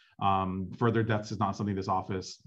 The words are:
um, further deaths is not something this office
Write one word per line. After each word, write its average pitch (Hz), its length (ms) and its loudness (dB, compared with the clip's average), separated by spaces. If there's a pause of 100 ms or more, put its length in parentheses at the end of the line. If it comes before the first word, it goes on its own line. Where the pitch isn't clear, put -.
(200)
um, 95 580 2
further 113 240 4
deaths 107 300 0
is 101 80 -2
not 98 160 0
something 101 180 -2
this 95 140 -4
office 92 580 -2